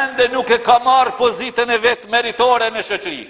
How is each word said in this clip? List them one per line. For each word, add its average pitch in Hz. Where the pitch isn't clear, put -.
ende 254
nuk 254
e 233
ka 240
marrë 254
pozitën 240
e 233
vetë 226
meritore 233
në 220
shoqëri, 175